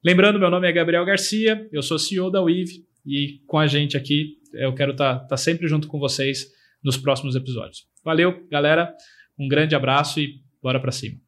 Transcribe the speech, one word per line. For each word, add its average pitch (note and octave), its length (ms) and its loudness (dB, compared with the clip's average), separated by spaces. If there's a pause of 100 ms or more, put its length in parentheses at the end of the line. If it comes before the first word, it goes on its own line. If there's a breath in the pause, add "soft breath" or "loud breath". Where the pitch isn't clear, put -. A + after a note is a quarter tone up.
Lembrando, F#3+ 360 6
meu F3+ 120 4
nome F3+ 180 0
é E3+ 40 2
Gabriel E3+ 320 2
Garcia, G#3+ 640 0
eu D3 120 -4
sou D#3+ 160 -2
C G3 160 -4
E F#3 60 -2
O F#3 100 -2
da F#3+ 120 0
Weave E3+ 440 -2 (180)
e C#3+ 420 -4
com D#3 120 0
a D3+ 80 4
gente C#3+ 320 0
aqui, D3 400 -2 (160)
eu C3 200 -2
quero C#3 220 0
tá, C3 220 0
tá - 180 -4
sempre E3 320 -2
junto D3+ 180 0
com D3+ 120 -8
vocês C3+ 480 -2 (360 soft breath)
nos C3 140 0
próximos C3 400 -2
episódios. B2+ 500 -8 (160)
Valeu, E3+ 480 0
galera. D#3 440 2 (440 loud breath)
Um C#3 100 -6
grande D3+ 260 2
abraço C#3 460 2
e C#3+ 200 -4 (220)
bora B2+ 180 0
pra B2+ 120 -4
cima. - 360 -10